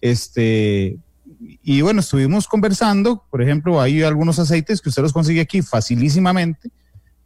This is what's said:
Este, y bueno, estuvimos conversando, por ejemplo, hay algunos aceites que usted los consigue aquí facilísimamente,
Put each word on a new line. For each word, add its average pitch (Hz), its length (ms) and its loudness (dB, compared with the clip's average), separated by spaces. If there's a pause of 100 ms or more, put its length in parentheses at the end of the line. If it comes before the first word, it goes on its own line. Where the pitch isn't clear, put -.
Este, 107 960 0 (420)
y 143 420 -2
bueno, 202 180 2
estuvimos 143 480 0
conversando, 208 840 0
por 131 120 -4
ejemplo, 147 380 0
hay 139 240 2
algunos 156 360 0
aceites 165 420 0
que - 80 -6
usted 135 140 0
los 147 100 0
consigue 165 280 0
aquí 185 200 -2
facilísimamente, 160 1080 0 (560)